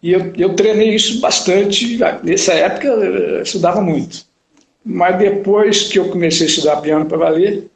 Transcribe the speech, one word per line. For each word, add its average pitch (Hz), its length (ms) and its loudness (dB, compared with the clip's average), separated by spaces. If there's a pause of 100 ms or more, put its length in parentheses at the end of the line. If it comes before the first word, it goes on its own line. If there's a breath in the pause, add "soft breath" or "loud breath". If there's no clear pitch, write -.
E 170 100 0
eu, 185 240 0
eu 190 180 0
treinei 214 400 2
isso 226 260 0
bastante. 202 760 0 (240)
Nessa 180 320 0
época, 170 340 0
eu 196 540 0
estudava 180 400 0
muito. 156 420 -4 (580)
Mas 185 360 0
depois 202 720 2
que 202 100 0
eu 175 100 0
comecei 165 380 0
a - 20 -2
estudar 151 320 0
piano 151 240 0
pra 156 140 -4
valer 165 580 0